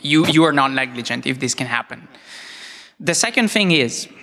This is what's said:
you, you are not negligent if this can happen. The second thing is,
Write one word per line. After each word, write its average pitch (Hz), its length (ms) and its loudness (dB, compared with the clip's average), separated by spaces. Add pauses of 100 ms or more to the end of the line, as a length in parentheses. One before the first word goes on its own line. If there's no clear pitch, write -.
you, 151 240 4
you 156 200 4
are 151 80 2
not 135 180 2
negligent 123 560 -4
if 131 120 -4
this 127 140 -4
can 127 140 -4
happen. - 400 -8 (920)
The 165 140 0
second 226 380 0
thing 202 200 2
is, 127 360 0 (160)